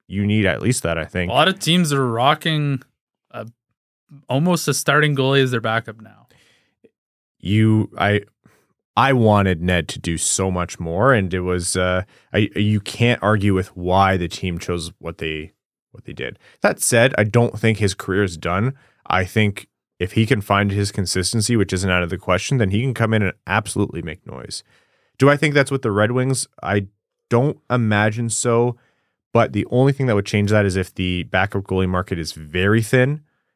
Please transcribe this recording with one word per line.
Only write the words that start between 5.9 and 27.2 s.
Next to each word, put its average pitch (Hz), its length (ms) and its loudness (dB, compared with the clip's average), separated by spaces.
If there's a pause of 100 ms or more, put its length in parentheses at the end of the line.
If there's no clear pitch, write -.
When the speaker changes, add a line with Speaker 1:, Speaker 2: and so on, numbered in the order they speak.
Speaker 2:
now. 104 260 -20 (1120)
Speaker 1:
You, 110 600 2
I, 101 240 2 (760)
I 135 140 4
wanted 101 480 4
Ned 87 280 0
to - 100 -10
do 85 180 -4
so 95 340 -2
much 87 300 -6
more, 92 320 0
and 95 220 0
it 92 60 -2
was, 90 360 -2
uh, 92 280 0 (280)
I, 104 240 2
you 104 240 0
can't 120 420 -2
argue 101 300 2
with 92 240 -2
why 92 400 2
the 87 100 -2
team 87 320 -6
chose 82 400 -8
what 82 200 -14
they, 78 340 -10 (380)
what - 160 -20
they 67 80 -14
did. 64 240 -12 (240)
That - 180 0
said, - 380 2
I 107 60 4
don't 117 340 0
think 113 180 2
his 98 160 0
career 98 300 -2
is 85 160 -4
done. 95 340 -2 (320)
I 92 220 0
think 104 420 -2 (300)
if 90 140 -6
he 113 120 2
can 107 160 0
find 101 300 2
his 101 220 -2
consistency, 104 640 -2
which 95 180 0
isn't 92 160 0
out 90 120 2
of 85 60 -4
the 90 80 -6
question, 92 400 -2
then 104 140 0
he 101 100 0
can 131 140 -2
come 110 180 0
in 110 80 2
and 95 140 -2 (120)
absolutely 101 540 -2
make 80 260 -12
noise. - 380 -14 (540)
Do 139 100 6
I 143 80 4
think 147 160 0
that's 139 180 2
with 135 120 -4
the 110 100 -2
Red 107 200 2
Wings? 127 360 -2 (140)
I 98 240 -2 (420)